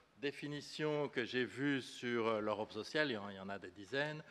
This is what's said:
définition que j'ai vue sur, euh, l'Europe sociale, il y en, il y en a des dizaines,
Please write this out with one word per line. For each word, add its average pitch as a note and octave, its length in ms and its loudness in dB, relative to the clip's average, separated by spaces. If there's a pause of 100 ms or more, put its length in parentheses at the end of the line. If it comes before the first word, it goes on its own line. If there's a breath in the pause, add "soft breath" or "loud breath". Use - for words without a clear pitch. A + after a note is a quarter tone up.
(180 loud breath)
définition D3 880 -2
que B2+ 160 0
j'ai A#2+ 220 2
vue C3 360 2
sur, A#2+ 460 0
euh, A2 140 4
l'Europe G#2+ 320 0
sociale, C#3+ 380 2
il - 20 2
y A2 40 0
en, G2+ 120 -6
il G2 80 -10
y - 20 -8
en F#2+ 80 -6
a G2 100 -4
des F#2 140 -10
dizaines, C#3 600 -2